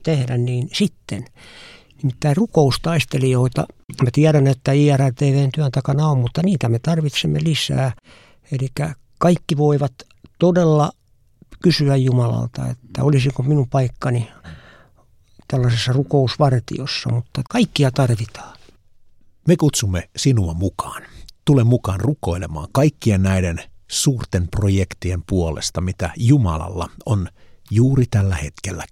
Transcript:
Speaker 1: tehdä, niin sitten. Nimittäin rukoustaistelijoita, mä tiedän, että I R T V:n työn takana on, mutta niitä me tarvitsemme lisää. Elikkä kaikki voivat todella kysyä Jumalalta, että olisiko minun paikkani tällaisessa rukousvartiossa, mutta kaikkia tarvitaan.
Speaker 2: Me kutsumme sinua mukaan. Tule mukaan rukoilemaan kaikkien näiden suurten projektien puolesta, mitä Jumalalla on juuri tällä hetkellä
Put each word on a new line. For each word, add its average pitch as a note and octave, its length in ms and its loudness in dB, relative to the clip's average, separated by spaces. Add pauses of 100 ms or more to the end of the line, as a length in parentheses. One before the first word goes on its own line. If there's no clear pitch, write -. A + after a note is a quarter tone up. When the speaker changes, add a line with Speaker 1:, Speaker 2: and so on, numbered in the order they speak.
Speaker 1:
tehdä, B2+ 340 -2
niin B2 360 -2
sitten. - 520 -4 (800)
Nimittäin C#3+ 340 0
rukoustaistelijoita, C#3 1300 0 (380)
mä B2 100 2
tiedän, D3 340 4
että C#3 240 0
I C#3+ 260 4
R C3+ 180 2
T - 60 -10
V:n C#3 300 2
työn D3 200 -2
takana C#3+ 360 0
on, C#3+ 100 2
mutta B2 260 -2
niitä B2+ 260 0
me A#2 100 0
tarvitsemme D3+ 640 -2
lisää. C3+ 480 -2 (600)
Elikkä C#3 420 -4 (260)
kaikki E3+ 380 2
voivat C#3+ 360 0 (460)
todella E3+ 520 4 (720)
kysyä C#3+ 340 2
Jumalalta, B2 720 0
että - 360 -8
olisiko C#3 400 2
minun C#3 260 0
paikkani A#2+ 580 -2 (1200)
tällaisessa B2 460 0
rukousvartiossa, C3 1160 -2
mutta A#2+ 400 -4
kaikkia C#3+ 420 0
tarvitaan. A#2+ 680 -4 (880)
Speaker 2:
Me E3+ 100 4
kutsumme G2 580 -2
sinua G#2 380 0
mukaan. - 500 -6 (420)
Tule C#3 180 4
mukaan A2+ 360 0
rukoilemaan F2 720 -6
kaikkien A#2 520 2
näiden F#2 360 0 (280)
suurten G2+ 600 -2
projektien F#2 840 -2
puolesta, E2+ 520 -4
mitä F2+ 360 -4
Jumalalla F#2 720 0 (160)
on F#2+ 220 -2 (440)
juuri B2+ 400 2
tällä G2 240 0
hetkellä D#2 560 -10